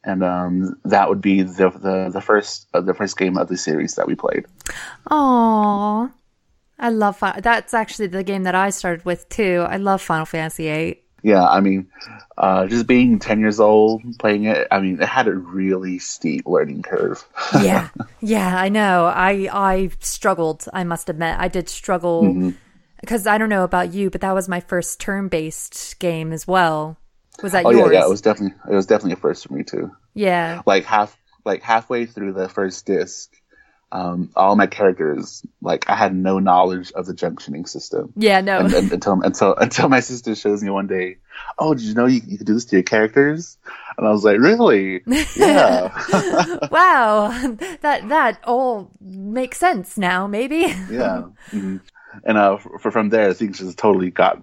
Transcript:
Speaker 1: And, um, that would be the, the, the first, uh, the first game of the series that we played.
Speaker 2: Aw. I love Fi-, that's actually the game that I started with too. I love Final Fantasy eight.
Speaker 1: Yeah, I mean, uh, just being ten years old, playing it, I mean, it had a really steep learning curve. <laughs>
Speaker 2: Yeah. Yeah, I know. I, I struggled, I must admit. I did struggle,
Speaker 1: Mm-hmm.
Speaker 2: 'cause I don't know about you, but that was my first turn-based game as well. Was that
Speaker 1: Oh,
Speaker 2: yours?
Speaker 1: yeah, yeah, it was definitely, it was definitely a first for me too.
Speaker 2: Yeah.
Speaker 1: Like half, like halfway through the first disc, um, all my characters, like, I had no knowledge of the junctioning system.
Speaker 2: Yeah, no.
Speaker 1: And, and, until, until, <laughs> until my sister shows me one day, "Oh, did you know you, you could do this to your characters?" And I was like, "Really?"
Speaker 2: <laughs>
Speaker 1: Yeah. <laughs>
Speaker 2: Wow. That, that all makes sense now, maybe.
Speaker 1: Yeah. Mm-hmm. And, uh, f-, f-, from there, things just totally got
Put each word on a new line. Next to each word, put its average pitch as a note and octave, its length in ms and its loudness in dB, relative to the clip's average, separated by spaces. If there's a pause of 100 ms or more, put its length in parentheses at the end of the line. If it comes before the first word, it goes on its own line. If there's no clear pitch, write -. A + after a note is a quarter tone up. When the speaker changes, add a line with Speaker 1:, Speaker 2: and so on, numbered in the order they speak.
Speaker 1:
And, F#2+ 180 -4
um, F2+ 600 -2
that G2 240 2
would G2+ 120 0
be G2 220 2
the, F#2 280 2
the, F#2+ 420 -4
the G2 80 -6
first, - 540 -2
uh, F2 60 2
the F#2 140 -2
first G2+ 220 -6
game F#2 220 0
of F2 100 -2
the F2+ 80 -4
series - 400 -4
that - 100 -2
we - 80 -2
played. - 320 -4 (640)
Speaker 2:
Aw. A3+ 1000 2 (680)
I A#3 120 -2
love G#3 260 0
Fi-, G3 240 -4
that's A3+ 340 0
actually G#3+ 340 -4
the F#3+ 140 -6
game F#3+ 220 -4
that F3+ 100 -2
I G3 160 2
started F3 340 -6
with F3 240 -6
too. F3+ 400 0
I G3 100 -4
love G3 240 0
Final D#3+ 240 -2
Fantasy D#3+ 420 -6
eight. D#3 360 -4 (180)
Speaker 1:
Yeah, F#2+ 260 4
I E2+ 120 4
mean, F#2+ 280 0 (500)
uh, F#2 300 2
just A#2 180 -2
being B2 320 4
ten G#2+ 220 -2
years G#2+ 180 0
old, G#2+ 440 6 (180)
playing G#2 240 0
it, F#2+ 260 0
I G2 80 2
mean, F#2 240 0
it G#2+ 60 0
had B2+ 180 0
a G2 80 2
really F#2 640 -4
steep - 480 -6
learning D2+ 360 -2
curve. - 420 -4 (160)
<laughs> - 220 0
Speaker 2:
Yeah. F#3 260 2 (320)
Yeah, G3+ 360 0
I F#3+ 120 0
know. G3 380 2
I, F#3+ 440 0
I F#3+ 400 0 (100)
struggled, E3 720 -2
I F#3 120 -4
must E3+ 240 -6
admit. E3 300 -4
I F3+ 100 -2
did F3+ 200 -6
struggle, E3+ 540 -2
Speaker 1:
Mm-hmm. F3+ 280 2 (560)
Speaker 2:
'cause A3 200 -4
I G#3+ 120 2
don't A3 100 0
know G3 160 2
about F3+ 280 -2
you, G3 180 -2
but F#3 100 -8
that F#3+ 140 -2
was F#3 140 -2
my F3 120 -4
first - 400 -6
turn-based F3+ 1000 -8
game D#3+ 340 -4
as D#3+ 140 -10
well. D#3+ 500 0 (460)
Was F#3+ 100 -6
that F#3 140 2
Speaker 1:
Oh, A#2+ 40 8
Speaker 2:
yours? A#2 220 8
Speaker 1:
yeah, F2+ 80 8
yeah, - 60 6
it - 40 4
was G#2 100 0
definitely, G#2 360 0 (140)
it G2+ 40 2
was G2 120 2
definitely G2 280 2
a - 20 -6
first - 320 -4
for C2+ 60 -12
me - 100 -6
too. - 260 -8 (240)
Speaker 2:
Yeah. F3 520 -2
Speaker 1:
Like G2 180 4
half, G#2+ 320 0 (280)
like F#2+ 180 -2
halfway A#2 440 0
through G2+ 280 -8
the F#2+ 140 -4
first - 380 -6
disc, - 440 -4 (600)
um, F2+ 420 -6
all G2 220 4
my G2 100 4
characters, E2 760 -2 (200)
like, - 260 -4
I - 60 2
had F#2+ 200 2
no F#2+ 260 0
knowledge F#2 520 2
of F2+ 140 -8
the F#2 80 -10
junctioning E2 540 -8
system. - 480 -8
Speaker 2:
Yeah, G#3 240 4
no. F#3+ 200 -2
Speaker 1:
And, F#3+ 140 2
and, - 180 0
until, F#2+ 300 0
until, G2 320 2
<laughs> - 40 -2
until - 300 2
my C3+ 120 4
sister A#2 340 -6
shows G#2 280 -2
me G2 80 -4
one G2 180 -2
day, F#2 300 -4 (400)
"Oh, D#3 140 2
did A#2+ 120 -2
you G#2+ 100 -4
know A#2+ 120 2
you, B2+ 200 4
you G2 120 -10
could G2+ 100 -6
do G#2+ 60 2
this A#2+ 120 -2
to G2+ 100 0
your F#2 60 4
characters?" C#3 760 2 (380)
And - 120 -2
I - 20 4
was G#2 140 2
like, G#2 160 6
"Really?" B2+ 640 4
Speaker 2:
<laughs> C#4+ 300 -2
Speaker 1:
Yeah. G#2+ 560 4 (160)
<laughs> D#4+ 600 0
Speaker 2:
Wow. A#3+ 580 4 (540)
That, C#4 260 -2
that C4 360 0
all B3 460 -2 (100)
makes G3+ 580 -8
sense F4 380 0
now, F#3 300 0
maybe. C4 360 -2 (280)
Speaker 1:
Yeah. A3 340 -2 (280)
Mm-hmm. F#2+ 240 -6 (480)
And, G#2+ 140 2
uh, G2+ 160 4
f-, - 120 -10 (180)
f-, G#2+ 80 -2
from G#2+ 180 0
there, G#2+ 240 4
things G2+ 260 -6
just F#2 180 -10
totally F#2 320 2
got - 320 2